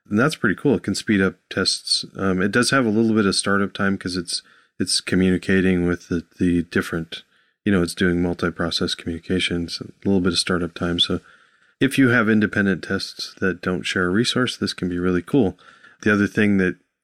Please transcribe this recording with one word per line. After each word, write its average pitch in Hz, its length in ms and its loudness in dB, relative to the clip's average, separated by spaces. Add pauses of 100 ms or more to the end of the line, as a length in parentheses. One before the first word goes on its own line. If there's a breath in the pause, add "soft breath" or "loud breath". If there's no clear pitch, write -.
And 104 80 0
that's 143 180 2
pretty 98 200 0
cool. 139 200 2
It - 80 -4
can 98 120 -4
speed 101 260 0
up 95 140 0 (140)
tests. - 540 -4 (140)
Um, 95 240 0
it 101 100 0
does 120 200 2
have 135 140 2
a 110 40 2
little 110 260 2
bit 107 120 4
of 92 80 0
startup 98 380 0
time 98 240 -2
'cause 92 200 -6
it's, - 240 -6 (380 soft breath)
it's - 200 -2
communicating 92 880 2
with 87 220 -4
the, 85 140 -2 (160)
the 87 240 2
different, - 600 -6 (400)
you 107 80 2
know, 95 120 4
it's 82 100 -4
doing 87 280 2
multi-process 87 760 -2
communications, 85 840 -4
a - 60 -12 (220)
little 98 140 4
bit 90 120 2
of 85 60 -2
startup 85 340 -2
time. 85 260 -2
So 87 220 -2 (580 soft breath)
if 135 180 0
you 135 120 6
have 117 200 4
independent 101 540 2
tests - 560 -8
that 92 220 -2
don't 92 220 -2
share 92 240 0
a - 20 0
resource, 120 480 0
this 101 160 -4
can 95 160 -6
be 87 100 -4
really 90 220 2
cool. 101 360 0 (440 soft breath)
The 107 100 2
other 101 160 2
thing 101 300 2
that 92 180 0 (280)